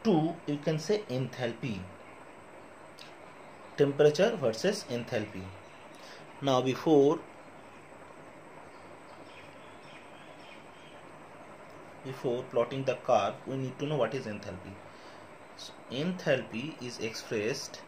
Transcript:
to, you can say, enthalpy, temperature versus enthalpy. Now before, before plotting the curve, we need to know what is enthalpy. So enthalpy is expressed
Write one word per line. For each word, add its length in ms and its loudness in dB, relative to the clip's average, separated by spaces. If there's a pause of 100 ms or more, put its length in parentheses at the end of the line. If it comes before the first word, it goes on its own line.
to, 320 6 (100)
you 120 0
can 200 2
say, 320 2
enthalpy, 680 -2 (2000)
temperature 640 6
versus 480 2
enthalpy. 540 -4 (960)
Now 200 6
before, 580 6 (4000)
before 480 0
plotting 320 2
the 120 2
curve, 400 4 (120)
we 100 -2
need 220 -6
to 60 -2
know 120 0
what 160 2
is 120 -4
enthalpy. 500 -8 (840)
So 160 -14 (180)
enthalpy 880 0
is 180 -8
expressed 880 -4